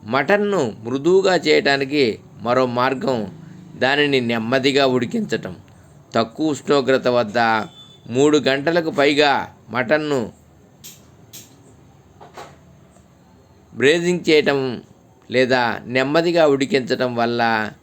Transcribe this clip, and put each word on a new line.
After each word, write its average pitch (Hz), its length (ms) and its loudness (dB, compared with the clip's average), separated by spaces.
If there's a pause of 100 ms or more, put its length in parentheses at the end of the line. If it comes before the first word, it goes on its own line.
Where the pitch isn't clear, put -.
మటన్ను 147 680 0 (100)
మృదువుగా 175 520 2
చేయడానికి 139 840 0 (220)
మరో 123 240 2
మార్గం 123 680 -2 (440)
దానిని 139 460 0
నెమ్మదిగా 123 640 0
ఉడికించటం. 113 720 -4 (600)
తక్కువ 147 360 -2
ఉష్ణోగ్రత 131 560 0
వద్ద 120 300 0 (720)
మూడు 147 280 4
గంటలకు 143 540 0
పైగా 139 640 0 (160)
మటన్ను 127 600 -2 (3500)
బ్రేజింగ్ 165 560 2
చేయటం 139 520 2 (500)
లేదా 120 540 0
నెమ్మదిగా 156 640 2
ఉడికించటం 131 680 0
వల్ల 117 560 0 (120)